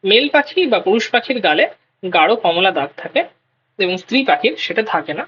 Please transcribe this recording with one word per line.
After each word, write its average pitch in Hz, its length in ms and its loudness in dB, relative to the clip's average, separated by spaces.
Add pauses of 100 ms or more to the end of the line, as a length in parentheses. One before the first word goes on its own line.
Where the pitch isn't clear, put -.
মেল 226 260 2
পাখি 302 360 0
বা 226 140 2
পুরুষ 214 300 0
পাখির 247 300 -2
গালে 185 300 2 (440)
গাঢ় 175 220 4
কমলা 185 360 0
দাগ 143 260 -4
থাকে - 260 -4 (540)
এবং 185 200 -2
স্ত্রী 262 280 -2
পাখির - 300 0
সেটা - 280 -4
থাকে 165 300 -4
না। 294 140 -8